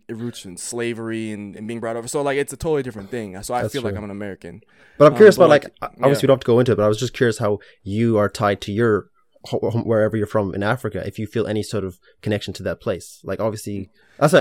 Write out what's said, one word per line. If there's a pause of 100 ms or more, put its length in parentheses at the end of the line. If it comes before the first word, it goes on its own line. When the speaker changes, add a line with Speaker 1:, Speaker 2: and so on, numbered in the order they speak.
Speaker 1:
it
roots
in
slavery
and,
and
being
brought
over.
So,
like,
it's
a
totally
different
thing.
So
I
Speaker 2:
That's
Speaker 1:
feel
like
Speaker 2:
true.
Speaker 1:
I'm
an
American. (340)
Speaker 2:
But
I'm
Speaker 1:
Um,
Speaker 2:
curious
Speaker 1:
but,
Speaker 2:
about,
like,
Speaker 1:
like, (100)
Speaker 2:
o-, (160)
obviously
Speaker 1:
yeah.
Speaker 2:
we
don't
have
to
go
into
it,
but
I
was
just
curious
how (240)
you
are
tied
to
your (340)
ho-, (100)
ho-,
wherever
you're
from
in
Africa,
if
you
feel
any
sort
of (240)
connection
to
that
place.
Like,
obviously, (280)
that's
a,